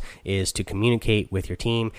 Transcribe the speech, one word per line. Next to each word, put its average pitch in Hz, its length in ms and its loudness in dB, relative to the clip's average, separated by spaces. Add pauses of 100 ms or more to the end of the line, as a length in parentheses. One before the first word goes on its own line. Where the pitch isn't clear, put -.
(240)
is 95 300 0
to 98 100 -2
communicate 110 680 2
with 95 180 -2
your 110 60 -2
team. 113 440 0